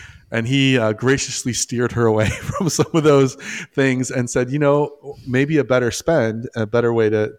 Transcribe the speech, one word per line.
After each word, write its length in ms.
And 160
he, 300
uh, 160
graciously 640
steered 380
her 120
away 240
<laughs> 140
from 260
some 240
of 100
those 340
things 360
and 180
said, 220
"You 80
know, 580
maybe 300
a 80
better 260
spend, 640
a 120
better 260
way 160
to, 300